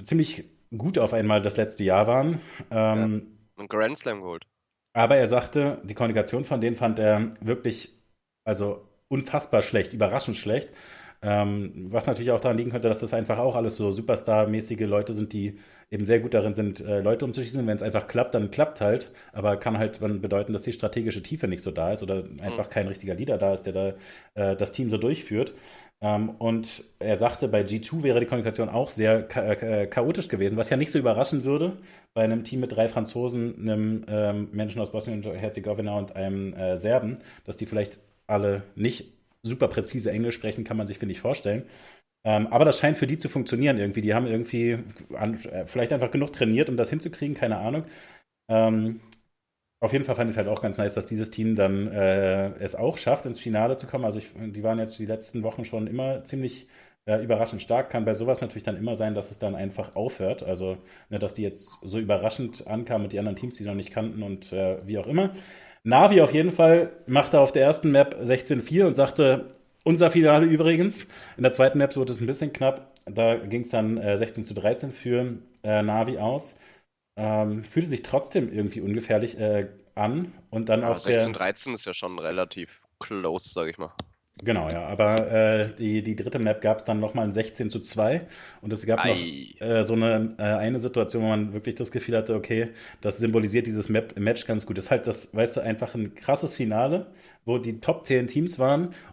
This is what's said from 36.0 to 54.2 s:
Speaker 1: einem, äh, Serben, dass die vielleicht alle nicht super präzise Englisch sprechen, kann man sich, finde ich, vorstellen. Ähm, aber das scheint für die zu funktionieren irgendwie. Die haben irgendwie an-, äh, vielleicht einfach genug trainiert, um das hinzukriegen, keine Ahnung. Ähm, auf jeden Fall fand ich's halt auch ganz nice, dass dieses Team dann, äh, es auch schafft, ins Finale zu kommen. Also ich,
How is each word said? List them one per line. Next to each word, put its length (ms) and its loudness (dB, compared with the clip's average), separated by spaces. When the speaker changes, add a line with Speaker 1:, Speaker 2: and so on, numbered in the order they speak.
Speaker 1:
einem, 400 -4
äh, 220 -2
Serben, 420 0
dass 120 -12
die 100 -8
vielleicht 320 -4
alle 340 0
nicht 360 -4
super 240 0
präzise 420 -4
Englisch 240 -2
sprechen, 300 -6
kann 120 -6
man 100 -4
sich, 120 -10
finde 140 -6
ich, 80 -10
vorstellen. 440 -2
Ähm, 220 2
aber 160 6
das 160 6
scheint 180 2
für 80 2
die 120 -2
zu 100 -6
funktionieren 500 0
irgendwie. 220 0
Die 140 2
haben 120 2
irgendwie 520 0
an-, 300 -2
äh, 220 -8
vielleicht 260 -2
einfach 180 0
genug 220 0
trainiert, 360 2
um 80 -2
das 140 0
hinzukriegen, 460 -6
keine 220 -2
Ahnung. 260 -4
Ähm, 500 2
auf 120 0
jeden 120 0
Fall 120 -2
fand 120 0
ich's 80 -4
halt 120 -2
auch 120 -2
ganz 180 -4
nice, 160 -2
dass 120 -4
dieses 240 -6
Team 240 -2
dann, 320 2
äh, 640 2
es 160 -6
auch 240 -2
schafft, 280 0
ins 120 -10
Finale 380 0
zu 100 -14
kommen. 180 -6
Also 140 -2
ich, 180 -14